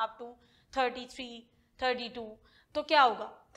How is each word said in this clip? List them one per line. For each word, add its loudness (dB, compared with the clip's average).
up -6
to -12
thirty -2
three, -12
thirटी -2
टू। -12
तो -2
क्या 6
होगा? 4